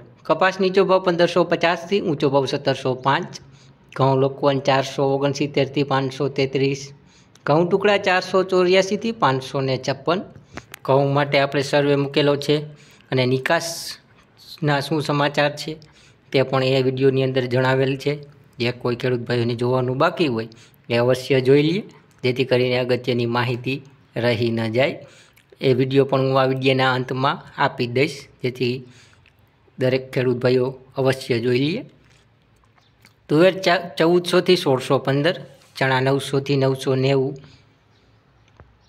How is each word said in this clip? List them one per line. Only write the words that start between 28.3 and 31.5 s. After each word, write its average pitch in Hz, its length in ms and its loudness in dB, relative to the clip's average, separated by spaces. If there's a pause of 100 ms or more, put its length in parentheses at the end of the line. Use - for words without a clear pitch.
જેથી 123 320 -4 (1040)
દરેક 127 340 0
ખેડૂત 123 300 0
ભાઈઓ 127 240 2 (300)
અવશ્ય 131 420 0
જોઈ 123 260 0